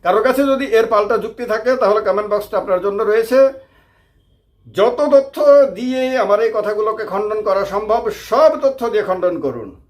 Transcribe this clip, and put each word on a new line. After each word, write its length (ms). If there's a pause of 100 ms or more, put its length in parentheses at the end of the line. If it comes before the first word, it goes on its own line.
কারো 180
কাছে 220
যদি 220
এর 200
পাল্টা 320
যুক্তি 280
থাকে, 300
তাহলে 260
কমেন্ট 320
বক্সটা 240
আপনার 240
জন্য 220
রয়েছে। 360 (1300)
যত 260 (140)
তথ্য 600
দিয়ে 440
আমার 220
এই 140
কথাগুলোকে 520
খণ্ডন 360
করা 240
সম্ভব, 360 (280)
সব 220 (100)
তথ্য 280
দিয়ে 140
খণ্ডন 360
করুন। 300 (200)